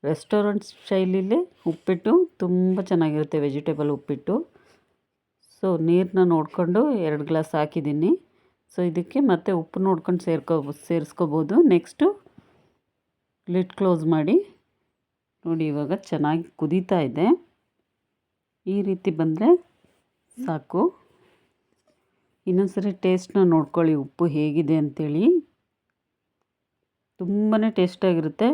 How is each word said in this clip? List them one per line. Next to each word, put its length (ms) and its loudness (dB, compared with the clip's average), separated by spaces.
ರೆಸ್ಟೋರೆಂಟ್ 580 -2
ಶೈಲಿಲಿ 500 0
ಉಪ್ಪಿಟ್ಟು 400 -2
ತುಂಬ 380 0
ಚೆನ್ನಾಗಿರುತ್ತೆ, 560 0
ವೆಜಿಟೇಬಲ್ 520 -4
ಉಪ್ಪಿಟ್ಟು. 360 -6
So, 80 -4
ನೀರನ್ನ 360 2
ನೋಡಿಕೊಂಡು 480 0
ಎರಡು 240 -4
ಗ್ಲಾಸ್ 300 -2
ಹಾಕಿದ್ದೀನಿ. 520 0
So, 80 -4
ಇದಕ್ಕೆ 260 -6
ಮತ್ತೆ 180 -2
ಉಪ್ಪು 260 -8
ನೋಡ್ಕೊಂಡು 400 -2
ಸೇರ್ಕೊ-, 340 -2
ಸೇರಿಸ್ಕೋಬೋದು. 680 -2
ನೆಕ್ಸ್ಟು 320 0
ಲಿಡ್ 260 -2
ಕ್ಲೋಸ್ 260 2
ಮಾಡಿ 220 2
ನೋಡಿ, 260 -2
ಇವಾಗ 200 -4
ಚೆನ್ನಾಗಿ 340 -2
ಕುದೀತಾ 360 -2
ಇದೆ. 180 0
ಈ 40 0
ರೀತಿ 320 -2
ಬಂದರೆ 280 0
ಸಾಕು. 380 -4
ಇನ್ನೊಂದ್ಸರಿ 400 0
ಟೇಸ್ಟ್ನ 360 0
ನೋಡ್ಕೊಳ್ಳಿ, 480 2
ಉಪ್ಪು 220 -4
ಹೇಗಿದೆ 480 0
ಅಂತೇಳಿ. 420 -2
ತುಂಬಾ 480 0
ಟೇಸ್ಟಾಗಿರುತ್ತೆ. 760 0